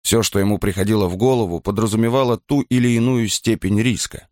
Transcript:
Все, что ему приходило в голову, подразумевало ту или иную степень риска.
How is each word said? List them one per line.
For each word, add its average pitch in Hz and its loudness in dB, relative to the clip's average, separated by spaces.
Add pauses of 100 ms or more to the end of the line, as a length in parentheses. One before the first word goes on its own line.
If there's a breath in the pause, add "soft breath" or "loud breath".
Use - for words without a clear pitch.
Все, 113 0
что - -2
ему 101 0
приходило 101 0
в 90 -4
голову, 110 0
подразумевало 113 0
ту 143 -2
или 123 0
иную 117 0
степень 104 0
риска. - -4